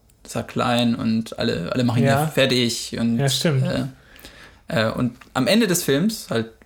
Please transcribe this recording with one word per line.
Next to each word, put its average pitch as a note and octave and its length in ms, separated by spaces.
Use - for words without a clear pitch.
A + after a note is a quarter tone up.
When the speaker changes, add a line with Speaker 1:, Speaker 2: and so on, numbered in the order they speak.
Speaker 1:
dass - 140
er A#2 80
klein A#2+ 500
und A2+ 460
alle, A2+ 340
alle B2+ 100
machen A#2+ 160
ihn A#2 60
Speaker 2:
Ja. C#3 160
Speaker 1:
ja D#3 60
fertig B2 720
und, A#2 180
Speaker 2:
Ja, C#3 120
stimmt. C3+ 360
Speaker 1:
äh, C3 200
äh, A2 40
und B2 220
am B2+ 140
Ende A3 180
des F3 160
Films, E3 480
halt, A#2 220